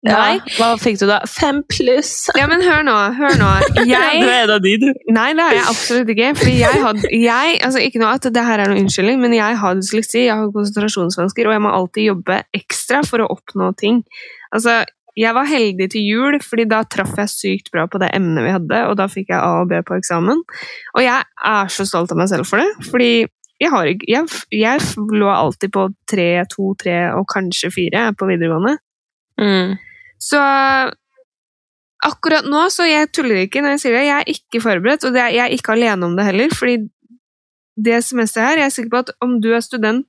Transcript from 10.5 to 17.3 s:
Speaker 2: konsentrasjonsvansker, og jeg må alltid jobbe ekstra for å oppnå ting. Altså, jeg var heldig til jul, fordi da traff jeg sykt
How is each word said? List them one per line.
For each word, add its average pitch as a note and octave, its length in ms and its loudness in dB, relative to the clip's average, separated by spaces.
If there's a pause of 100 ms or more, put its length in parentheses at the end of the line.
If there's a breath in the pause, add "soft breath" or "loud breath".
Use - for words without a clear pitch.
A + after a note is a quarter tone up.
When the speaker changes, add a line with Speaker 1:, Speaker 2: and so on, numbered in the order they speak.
Speaker 2:
konsentrasjonsvansker, G#3 960 -2
og G#3+ 60 2
jeg G#3+ 80 2
må G#3 80 0
alltid F#3+ 360 -2
jobbe F#3+ 340 0 (160)
ekstra - 500 -2
for - 160 -2
å A3 80 0
oppnå F#3+ 480 -4
ting. A3+ 240 2 (540 loud breath)
Altså, A3+ 240 2 (380)
jeg A3+ 180 0
var C4 100 2
heldig G#3 460 0
til A3 100 -4
jul, A#3+ 400 0
fordi A3+ 260 -2
da A3 180 2
traff - 340 -4
jeg G#3 100 -2
sykt - 420 -4